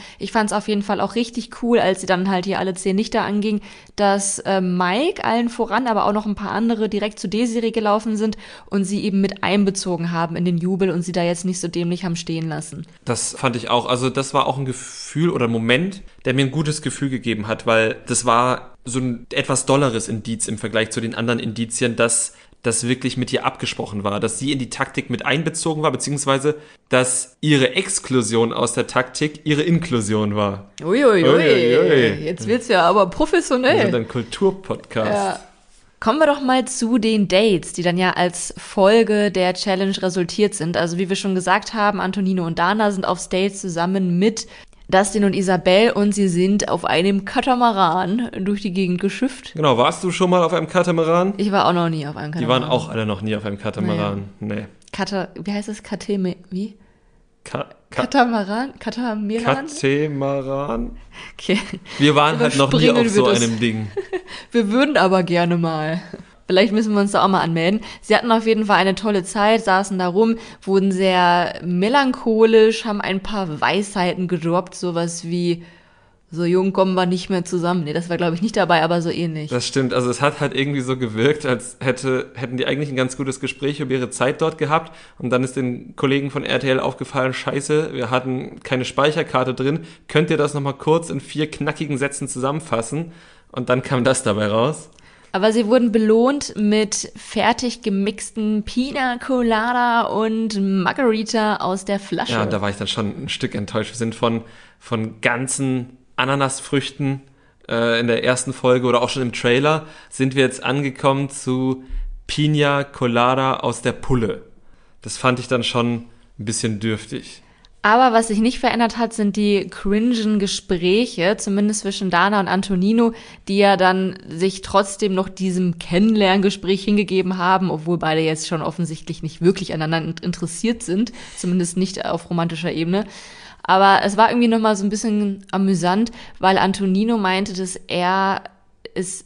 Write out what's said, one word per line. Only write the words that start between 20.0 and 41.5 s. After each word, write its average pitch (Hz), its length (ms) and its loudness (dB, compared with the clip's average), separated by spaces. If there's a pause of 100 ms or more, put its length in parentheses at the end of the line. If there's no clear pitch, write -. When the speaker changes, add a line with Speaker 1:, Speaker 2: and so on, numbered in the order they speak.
Speaker 2:
Indiz 113 400 -6
im 107 100 -6
Vergleich 110 340 -2
zu 117 100 -4
den 113 140 -4
anderen 117 240 0
Indizien, 113 560 -4
dass 117 380 0 (280)
das 120 260 -2
wirklich 127 280 -2
mit 123 160 -2
ihr - 140 -2
abgesprochen 113 580 -6
war, 101 160 -2
dass 110 200 -4
sie 135 120 -2
in 139 60 -2
die 127 140 -8
Taktik - 400 -4
mit 120 120 -4
einbezogen 160 600 -2
war, 160 80 0
beziehungsweise 139 640 0 (340)
dass - 500 0
ihre 143 360 4
Exklusion 117 800 0
aus 120 200 -2
der 123 140 -2
Taktik 151 560 -2
ihre 147 180 2
Inklusion 107 760 0
war. 101 360 -2 (120)
Speaker 1:
Ui, 226 220 2
ui, 202 180 6
ui. 156 60 6
Speaker 2:
Ui, 147 60 8
ui, 131 440 4
ui. 123 460 4
Speaker 1:
Jetzt 156 220 -6
wird's 233 200 0
ja 190 140 4
aber 185 300 6
professionell. 294 680 2
Speaker 2:
Wir - 80 4
sind 180 100 0
ein 113 120 -2
Kulturpodcast. 117 1080 -4
Speaker 1:
Ja. 98 260 -2 (600)
Kommen 254 200 0
wir 311 80 4
doch 285 140 2
mal 254 240 2
zu 233 320 0
den 220 300 2
Dates, 190 460 2
die - 100 -6
dann 175 160 0
ja 185 120 2
als - 460 -2
Folge 208 760 4
der 180 220 2
Challenge 190 480 -2
resultiert 190 540 0
sind. 170 200 -4
Also 170 220 0
wie 185 120 -2
wir 196 60 -2
schon 190 200 -2
gesagt 185 400 0